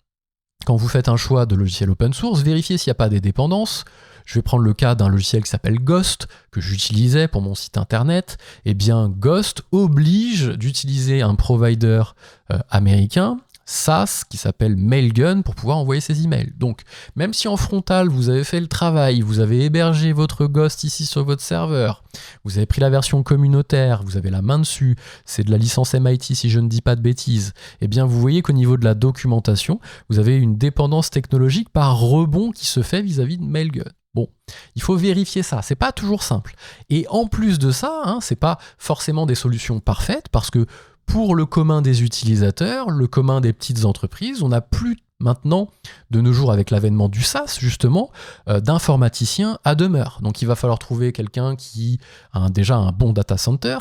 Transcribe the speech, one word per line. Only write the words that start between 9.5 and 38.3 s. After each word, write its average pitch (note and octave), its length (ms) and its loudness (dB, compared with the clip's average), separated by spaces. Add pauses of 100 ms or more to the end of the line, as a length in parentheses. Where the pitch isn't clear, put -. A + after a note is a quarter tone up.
oblige F3+ 760 2
d'utiliser C3+ 720 -2
un G#2 140 2
provider, A2+ 680 2 (500)
euh, - 60 0 (100)
américain, G2+ 680 2 (340)
SaaS, - 560 0
qui - 100 -12
s'appelle A2 380 0
Mailgun, B2+ 680 2
pour - 100 -4
pouvoir B2+ 240 -4
envoyer C#3 240 -2
ses D#3 220 -2
emails. C#3+ 340 -2
Donc, A#2+ 240 -4 (340)
même F#3+ 200 -4
si - 120 -4
en G3+ 80 0
frontal, F#3 540 0
vous B2+ 200 0
avez C3+ 140 0
fait F3 160 -4
le E3+ 60 -4
travail, D3 560 0
vous G#2+ 200 0
avez A2+ 220 2
hébergé D#3+ 480 2
votre D3 360 0
Ghost D3+ 360 0
ici D3+ 220 -6
sur C#3+ 180 -2
votre C#3 200 -2
serveur, D3+ 600 -2 (400)
vous G2+ 140 -6
avez G#2+ 80 2
pris - 160 2
la C3+ 80 4
version C3+ 320 2
communautaire, C#3 840 2
vous F#2+ 140 -6
avez F#2+ 140 -2
la F#2+ 100 0
main B2+ 160 2
dessus, C3+ 380 0 (280)
c'est - 200 -4
de G#2 80 0
la G#2+ 80 4
licence A#2 340 0
M B2+ 140 2
I B2+ 100 2
T, - 160 -6
si A#2+ 160 -2
je A#2 100 4
ne A#2 80 2
dis A2+ 140 0
pas B2 140 2
de A#2 60 -4
bêtises, A2+ 520 -2 (260)
eh - 80 -2
bien, A#2+ 180 2
vous A#2+ 140 2
voyez C#3+ 220 2
qu'au D3+ 120 0
niveau B2+ 220 4
de A#2 100 0
la G#2+ 100 4
documentation, A#2+ 840 0 (300)
vous G#2+ 80 2
avez A2+ 180 4
une A2+ 220 2
dépendance C#3+ 540 0
technologique C3+ 580 0
par C#3 300 2
rebond D#3 500 2
qui - 160 -10
se - 160 -2
fait F#3 220 -2
vis-à-vis D3+ 340 -4
de F3 60 -8
Mailgun. D3 400 -4 (320)
Bon, A#2 140 -2 (440)
il - 80 -8
faut F#3+ 160 0
vérifier F#3+ 460 0
ça, A2+ 180 -4
c'est C#3 140 -4
pas C4 160 -2
toujours G3+ 320 -4
simple. - 320 -4 (340)
Et D#3 220 0
en A3 160 0
plus G#3 320 0
de C3+ 100 2
ça, D4+ 360 -4
hein, G3+ 140 -2
c'est - 160 -4